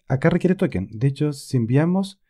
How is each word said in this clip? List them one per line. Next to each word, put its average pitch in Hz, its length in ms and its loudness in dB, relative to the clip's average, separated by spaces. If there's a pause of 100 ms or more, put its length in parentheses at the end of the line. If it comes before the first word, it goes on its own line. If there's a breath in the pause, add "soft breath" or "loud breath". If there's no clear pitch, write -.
Acá 135 200 2
requiere 180 280 2
token. 101 360 -2
De 107 140 -2
hecho, 147 260 -2
si 139 240 -6
enviamos 160 720 0